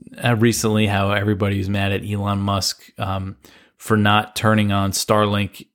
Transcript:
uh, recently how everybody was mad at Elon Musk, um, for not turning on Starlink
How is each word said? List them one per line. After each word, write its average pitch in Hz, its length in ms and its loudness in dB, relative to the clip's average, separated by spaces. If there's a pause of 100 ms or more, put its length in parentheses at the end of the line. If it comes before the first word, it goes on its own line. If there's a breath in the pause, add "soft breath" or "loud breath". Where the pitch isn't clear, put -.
(240)
uh, 123 120 2
recently 107 500 2
how 98 240 0
everybody 101 480 0
was 95 100 -4
mad 98 240 -2
at 98 180 -4
Elon 101 280 -2
Musk, 98 600 -2
um, 95 380 -6 (400 loud breath)
for - 220 0
not 104 360 2
turning 107 380 2
on 98 200 0
Starlink 104 840 -2